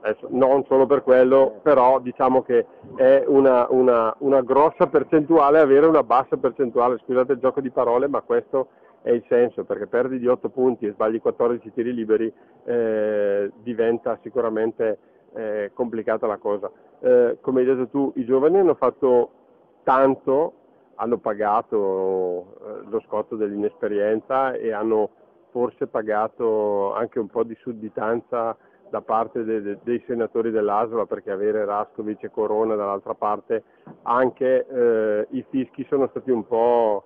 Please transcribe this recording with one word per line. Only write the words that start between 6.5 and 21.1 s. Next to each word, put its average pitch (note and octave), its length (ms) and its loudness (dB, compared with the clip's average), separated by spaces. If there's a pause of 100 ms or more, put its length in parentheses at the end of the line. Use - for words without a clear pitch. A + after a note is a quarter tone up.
Scusate B2+ 340 0
il B2+ 60 -2
gioco B2+ 240 -2
di C3 80 -6
parole, B2 360 0
ma C3+ 140 -2
questo A#2+ 480 -4 (320)
è A#2 100 -4
il A#2+ 180 0
senso, A#2+ 360 0
perché G2+ 220 -6
perdi B2+ 320 -4
di A#2+ 80 -4
otto B2 240 -2
punti B2+ 360 -2
e G#2 60 -4
sbagli A2 300 -2
quattordici A#2 500 -4
tiri B2 220 -6
liberi, A2 360 -2 (340)
eh, G#2+ 840 -2 (120)
diventa A2+ 580 -2
sicuramente, A2+ 760 -4 (340)
eh, G#2+ 400 -8
complicata A2+ 540 -4
la G#2 100 -2
cosa. G2+ 340 -6 (300)
Eh, B2 400 2
come C3 200 -2
hai B2+ 60 2
detto B2+ 220 -2
tu, C#3 280 -4
i B2+ 100 -6
giovani C3+ 320 2
hanno F3 160 2
fatto B2 560 0 (540)
tanto, C3+ 680 0 (440)
hanno A#2 200 -2